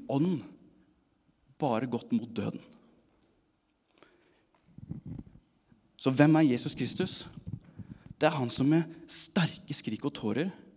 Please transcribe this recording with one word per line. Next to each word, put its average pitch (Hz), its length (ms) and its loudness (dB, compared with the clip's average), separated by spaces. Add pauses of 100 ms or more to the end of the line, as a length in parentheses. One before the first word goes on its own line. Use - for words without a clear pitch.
(120)
ånd 147 300 2 (1200)
bare 123 280 0
gått 117 260 -6
mot 113 140 -2
døden. - 320 -6 (3500)
Så 131 120 0
hvem 151 260 6
er 156 100 6
Jesus 120 280 0
Kristus? - 380 -2 (1000)
Det 156 120 4
er 160 80 -2
han 123 160 -2
som 135 160 6
med 160 200 4 (200)
sterke - 680 -2
skrik - 300 -4
og 143 100 -8
tårer 123 320 -2 (280)